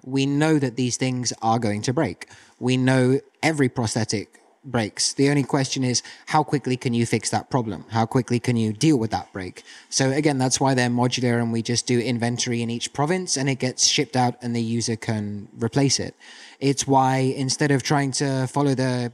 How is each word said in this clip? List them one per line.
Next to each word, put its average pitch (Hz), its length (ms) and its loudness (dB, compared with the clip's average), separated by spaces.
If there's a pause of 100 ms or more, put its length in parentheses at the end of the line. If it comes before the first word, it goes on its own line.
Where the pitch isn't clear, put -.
We 135 200 0
know 151 340 4
that 127 180 -2
these 123 200 0
things 127 360 -2 (100)
are 113 160 4
going 107 240 0
to 127 100 0
break. 127 360 -4 (300)
We 127 180 0
know 131 440 4 (220)
every 143 260 2
prosthetic 110 720 -4 (240)
breaks. 120 500 -2
The 139 160 4
only 143 140 2
question 135 380 -2
is, 123 200 0 (240)
how 156 180 2
quickly 127 320 -2
can 123 160 -4
you 117 140 2
fix - 240 -2
that - 180 -2
problem? 110 420 -4
How 113 160 0
quickly 120 320 0
can 120 180 0
you 110 160 0
deal 143 260 4
with 110 140 -2
that 90 200 -6
break? 92 300 -10 (260)
So 135 220 0
again, 147 260 2
that's 131 240 2
why 135 140 2
they're 123 160 2
modular, 120 500 0
and 117 120 -2
we 117 100 -2
just 120 240 -2
do 123 120 2
inventory 120 640 -2
in 117 100 -2
each 117 220 -8
province, 175 440 -2
and 135 120 -2
it 135 120 0
gets - 260 0
shipped - 280 0
out 123 280 2
and 120 120 -4
the 117 80 0
user 113 320 -2
can 104 540 -6 (100)
replace 123 400 0
it. 90 160 -10 (460)
It's 135 260 0
why 131 300 2
instead 131 540 0
of 135 120 2
trying 139 300 0
to 135 340 -2
follow 139 280 0
the 123 400 -2